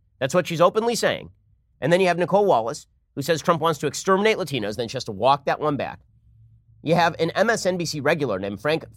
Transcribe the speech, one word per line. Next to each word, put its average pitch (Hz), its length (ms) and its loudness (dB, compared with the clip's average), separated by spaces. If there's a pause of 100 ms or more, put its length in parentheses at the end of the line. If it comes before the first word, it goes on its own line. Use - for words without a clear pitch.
(180)
That's 135 160 -2
what 180 120 2
she's 160 140 -2
openly 214 340 2
saying. 160 360 -2 (500)
And - 120 2
then 180 80 6
you 185 80 4
have 170 100 2
Nicolle 180 260 2
Wallace, 143 420 0 (280)
who 139 80 -8
says 160 200 -2
Trump 170 180 0
wants 165 200 0
to 156 60 -2
exterminate 190 500 0
Latinos, 127 400 -4
then 117 120 -4
she - 80 -8
has 120 80 -8
to 113 80 -10
walk 127 320 2
that 165 160 -2
one 147 160 0
back. 87 240 -8 (840)
You 151 120 2
have 170 240 2
an 165 140 0
M 202 180 2
S 214 160 0
N 185 100 0
B 175 80 -4
C 151 160 -6
regular 135 380 0
named 98 220 -6
Frank 156 240 -2 (120)